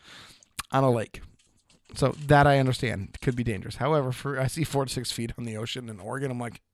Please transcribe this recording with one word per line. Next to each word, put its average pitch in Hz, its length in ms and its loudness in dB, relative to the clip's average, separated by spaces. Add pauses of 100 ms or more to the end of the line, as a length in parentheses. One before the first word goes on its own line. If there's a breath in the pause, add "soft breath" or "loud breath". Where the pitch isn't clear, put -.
(720 loud breath)
On 135 120 2
a 135 80 4
lake. 117 300 -2 (720)
So 131 180 2 (140)
that 143 200 8
I 139 120 6
understand 123 640 -2
could 127 160 0
be 120 80 -2
dangerous. 101 320 -4
However, 135 360 0
for, 131 280 -6
I 131 60 0
see 143 180 -2
four 139 220 0
to - 40 -6
six 123 220 -6
feet 117 240 -4
on 120 80 -8
the 110 140 -6
ocean 113 320 -8
in 104 100 -14
Oregon. 131 300 -6
I'm 123 100 -6
like, 117 220 -10 (120)